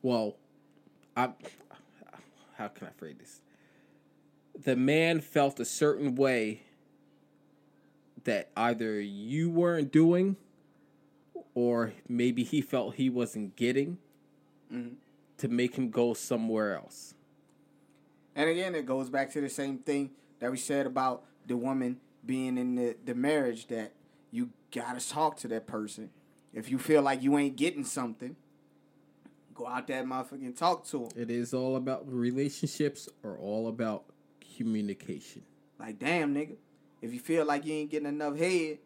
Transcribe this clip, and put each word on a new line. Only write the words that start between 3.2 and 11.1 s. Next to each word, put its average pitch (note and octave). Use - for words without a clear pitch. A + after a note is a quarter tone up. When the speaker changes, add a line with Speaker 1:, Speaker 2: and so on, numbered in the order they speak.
Speaker 1:
The C3
man D#3
felt C#3
a A#2
certain D3
way B2
that G#2
either A2
you A2
weren't E3
doing, F3